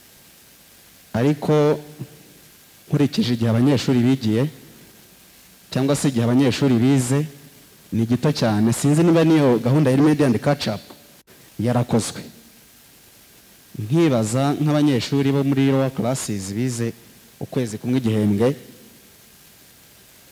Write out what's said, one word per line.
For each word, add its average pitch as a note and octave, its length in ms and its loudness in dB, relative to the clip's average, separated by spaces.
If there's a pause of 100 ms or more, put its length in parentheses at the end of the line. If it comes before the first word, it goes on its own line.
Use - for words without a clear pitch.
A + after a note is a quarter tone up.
(1120)
ariko D3 680 0 (1040)
nkurikije C#3+ 460 0
igihe A2+ 160 0
abanyeshuri B2+ 500 2
bigiye, B2+ 500 0 (1200)
cyangwa C3+ 220 0
se D3+ 180 -2
igihe A#2 160 0
abanyeshuri B2+ 480 2
bize, C3+ 480 0 (680)
ni A2+ 140 -2
gito B2+ 260 0
cyane. A2 420 0
Sinzi D3+ 300 0
niba E3 220 4
niyo D3 320 4
gahunda B2+ 320 2
ya C3 80 2
Remedial D3 320 2
and G#2+ 100 0
Catch C#3+ 280 -2
Up G#2 140 -6 (760)
yarakozwe. A#2+ 600 -2 (1600)
Nkibaza C3 840 0
nk'abanyeshuri C#3+ 680 0
bo C#3 120 0
muri C3+ 280 2
lower C3+ 180 0
classes A2 640 -6
bize A#2 400 -4 (460)
ukwezi A2 380 -6
kumwe B2 200 -2
igihembwe, A2 580 0 (1800)